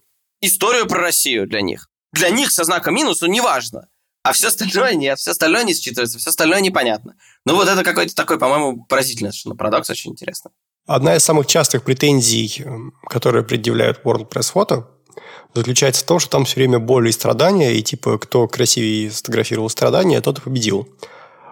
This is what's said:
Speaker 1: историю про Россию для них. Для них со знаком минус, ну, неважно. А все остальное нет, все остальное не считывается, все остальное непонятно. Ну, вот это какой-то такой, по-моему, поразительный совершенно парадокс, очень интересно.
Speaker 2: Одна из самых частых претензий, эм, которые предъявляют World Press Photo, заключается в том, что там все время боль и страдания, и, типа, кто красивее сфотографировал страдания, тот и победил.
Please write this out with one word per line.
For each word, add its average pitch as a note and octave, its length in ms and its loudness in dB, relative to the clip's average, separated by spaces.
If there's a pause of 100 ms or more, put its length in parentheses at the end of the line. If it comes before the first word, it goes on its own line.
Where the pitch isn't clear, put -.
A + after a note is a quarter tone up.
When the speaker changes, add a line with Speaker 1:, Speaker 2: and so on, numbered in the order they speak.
(420)
Speaker 1:
историю G#3+ 460 0
про F3+ 120 -2
Россию C3+ 480 0
для G2+ 140 -2
них. - 280 -6 (220)
Для E3+ 180 0
них A3 220 0
со F3 120 0
знаком E3 320 -2
минус, G#3 260 0
ну, E3+ 60 0
неважно. F#3+ 600 -2 (360)
А C3 80 2
все D#3+ 160 0
остальное G#3+ 480 0
нет, C#3 240 0
все - 120 -4
остальное F3 320 2
не G3 100 0
считывается, A#2+ 440 -4
все - 120 -6
остальное E3+ 320 2
непонятно. C3+ 540 -2 (300)
Ну, D3+ 100 2
вот F#3+ 120 4
это F#3 160 2
какой-то F3 320 0
такой, D#3 240 0
по-моему, C3 460 0
поразительный B2 460 -2
совершенно - 240 -12
парадокс, G#2+ 340 -2
очень - 220 -8
интересно. - 400 -12 (360)
Speaker 2:
Одна D3 280 2
из D#3 80 4
самых D3+ 220 4
частых C#3 380 2
претензий, B2+ 800 2
эм, B2 300 -12 (160)
которые A#2 340 0
предъявляют A#2 600 -2
World A#2 240 -2
Press - 240 -4
Photo, F3 320 0 (680)
заключается B2+ 500 0
в - 40 -6
том, E3+ 120 2
что - 100 -4
там C#3 160 2
все - 100 -4
время B2+ 240 2
боль A#2 300 2
и - 20 2
страдания, B2 640 2
и, A2 60 0
типа, A2+ 360 -4
кто A#2+ 300 2
красивее A2 640 -2
сфотографировал A2+ 580 -4
страдания, C#3 520 2
тот C#3+ 160 -2
и - 40 -14
победил. G#2+ 460 -2 (640)